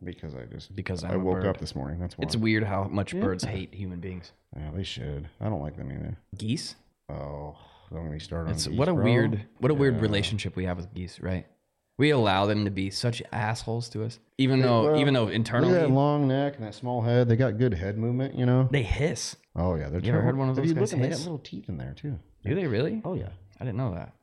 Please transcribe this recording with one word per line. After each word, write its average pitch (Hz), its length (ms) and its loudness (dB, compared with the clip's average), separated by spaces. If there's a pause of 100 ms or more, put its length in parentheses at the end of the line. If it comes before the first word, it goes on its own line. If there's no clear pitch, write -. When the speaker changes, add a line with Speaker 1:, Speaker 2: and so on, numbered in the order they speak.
Speaker 1:
Because 85 300 -12
I 62 120 -12
just, 80 300 -16
Speaker 2:
Because 92 280 -6
Speaker 1:
I 90 60 -6
Speaker 2:
I'm 92 120 -2
a - 20 -2
Speaker 1:
woke 92 180 0
Speaker 2:
bird. 95 40 -2
Speaker 1:
up 95 140 0
this 78 160 -8
morning. 71 240 -6
That's 90 180 -6
why. - 60 -4
Speaker 2:
It's - 120 -2
weird 110 280 2
how 98 220 -2
much 101 280 -2
Speaker 1:
Yeah. 185 80 -2
Speaker 2:
birds 185 220 -2
hate 95 320 -6
human 92 240 -8
beings. 92 320 -10 (260)
Speaker 1:
Yeah, 76 160 -8
they 92 80 -4
should. 71 480 -6 (100)
I 107 100 -4
don't 92 120 -2
like 73 160 -6
them 67 140 -8
either. 71 260 -6 (180)
Speaker 2:
Geese? 110 380 -4 (360)
Speaker 1:
Oh, 73 460 -10 (360)
don't 82 140 -8
get 78 60 -8
me 76 60 -8
started 82 320 -6
on 78 60 -2
Speaker 2:
It's, 80 100 -4
Speaker 1:
geese, 76 100 -4
Speaker 2:
what 143 140 2
a 180 60 0
Speaker 1:
bro. 98 80 2
Speaker 2:
weird, 113 420 2 (140)
what 127 100 2
a 156 60 2
weird 135 220 4
Speaker 1:
Yeah. 107 40 0
Speaker 2:
relationship 104 540 0
we 92 100 -2
have 90 120 -2
with 90 180 -10
geese, 90 240 -10
right? 92 260 -4 (540)
We 147 100 6
allow 101 380 4
them 104 180 2
to 101 60 0
be 95 180 -2
such 117 320 -2 (100)
assholes 113 580 -4
to 107 140 -6
us, 117 140 -8 (220)
even 131 220 4
Speaker 1:
They, 131 40 4
Speaker 2:
though, 117 180 6 (100)
Speaker 1:
well, 151 60 6
Speaker 2:
even 139 140 4
though 120 120 4
Speaker 1:
look 101 40 0
at 87 60 -2
Speaker 2:
internally 123 400 4
Speaker 1:
that 156 160 4
long 143 360 4
neck 139 280 0
and 113 100 -8
that 104 80 -10
small 123 300 -2
head. 120 260 6
They 113 60 6
got 113 240 2
good 120 160 4
head 98 240 -2
movement, 123 340 0
you 123 140 2
know? 127 240 6
Speaker 2:
they 143 100 2
hiss. 135 540 -2 (200)
Speaker 1:
Oh, 87 200 2
yeah. 73 140 -2
They're 82 120 -2
Speaker 2:
You 92 80 -2
ever 104 120 4
Speaker 1:
terrible. 113 40 2
Speaker 2:
heard 131 120 2
one 135 120 2
of 131 60 0
those 135 80 2
Speaker 1:
If 165 60 4
you 165 40 2
Speaker 2:
guys 160 80 2 (100)
Speaker 1:
look, - 20 -4
and 135 100 2
they - 60 2
got - 80 -2
Speaker 2:
hiss? 156 80 -6
Speaker 1:
little 165 120 -6
teeth - 320 -12
in 87 80 -6
there, 65 160 -8
too. 143 240 -8 (260)
Speaker 2:
Do 110 120 0
they 190 100 -2
really? 151 400 0
Speaker 1:
Oh, 180 80 -4
yeah. - 160 -6 (300)
Speaker 2:
I - 40 -8
didn't 117 140 -4
know 123 160 -2
that. 82 300 -8